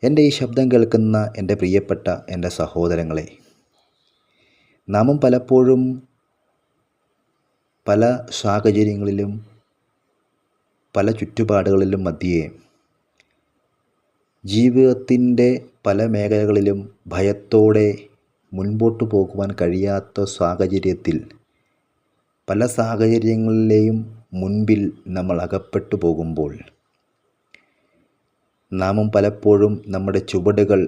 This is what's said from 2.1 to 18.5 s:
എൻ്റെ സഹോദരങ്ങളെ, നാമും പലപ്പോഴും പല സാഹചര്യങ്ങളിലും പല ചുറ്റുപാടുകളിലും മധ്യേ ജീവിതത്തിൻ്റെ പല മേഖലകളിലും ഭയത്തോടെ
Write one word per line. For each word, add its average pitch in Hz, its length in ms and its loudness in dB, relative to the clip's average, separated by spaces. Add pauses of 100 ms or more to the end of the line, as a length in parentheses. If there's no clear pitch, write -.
എൻ്റെ 87 220 -6
സഹോദരങ്ങളെ, 82 760 -4 (1600)
നാമും 117 320 2
പലപ്പോഴും 127 640 4 (2000)
പല 104 140 2 (320)
സാഹചര്യങ്ങളിലും 101 1000 0 (1600)
പല 101 160 0
ചുറ്റുപാടുകളിലും 98 920 0
മധ്യേ 85 400 -2 (2000)
ജീവിതത്തിൻ്റെ 123 1040 2 (360)
പല 104 240 0
മേഖലകളിലും 104 720 0 (280)
ഭയത്തോടെ 107 800 2 (640)